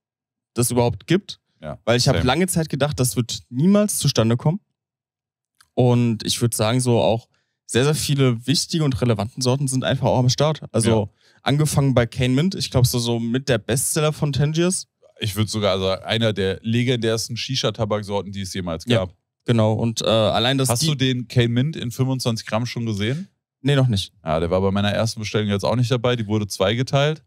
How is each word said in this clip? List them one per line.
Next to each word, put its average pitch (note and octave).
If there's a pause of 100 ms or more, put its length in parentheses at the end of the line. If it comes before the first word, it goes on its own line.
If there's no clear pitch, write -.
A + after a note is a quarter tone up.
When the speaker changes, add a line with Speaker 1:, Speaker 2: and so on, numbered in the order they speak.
(540)
Speaker 1:
das B2
überhaupt A#2+
gibt. - (200)
Speaker 2:
Ja, D#2
Speaker 1:
Weil A#2+
ich B2
hab C#3
Speaker 2:
same. E2+
Speaker 1:
lange D3+
Zeit D#3+
gedacht, C#3+
das B2+
wird A#2+ (100)
niemals G3
zustande A2+
kommen. D#3 (1120)
Und A#2+
ich -
würd A#2
sagen, A#2+
so A#2+
auch G#2 (380)
sehr, A#2+
sehr D3+
viele B2+
wichtige -
und C#3
relevanten A#2
Sorten C3
sind C3
einfach B2
auch G2+
am B2
Start. D3 (100)
Also A2+
Speaker 2:
Ja. G#2+ (340)
Speaker 1:
angefangen C#3+
bei A#2
Cane B2+
Mint, F3
ich -
glaub, C3
so, B2
so A#2
mit A#2
der A#2+
Bestseller D3+
von D3
Tangiers. D#3 (340)
Speaker 2:
Ich F#2
würd G#2
sogar, G2+
also F#2+
einer G#2+
der F#2+
legendärsten A2+
Shisha-Tabaksorten, G#2
die G2
es F2+
jemals F2
Speaker 1:
Ja, A#2+
Speaker 2:
gab. F#2 (300)
Speaker 1:
genau. A2
Und, A2
äh, -
allein A2
das C3+
Speaker 2:
Hast B2
Speaker 1:
die D#3+
Speaker 2:
du D#3
den C3
Cane A#2+
Mint C3+
in -
fünfundzwanzig B2+
Gramm A2+
schon A#2
gesehen? A2 (320)
Speaker 1:
Nee, C#3+
noch C3
nicht. G2+ (120)
Speaker 2:
Ja, D#2
der E2+
war F#2
bei G2
meiner G2+
ersten G#2+
Bestellung G#2+
jetzt G2+
auch C#2
nicht A#2+
dabei. B2
Die A2+
wurde G#2
zweigeteilt. D3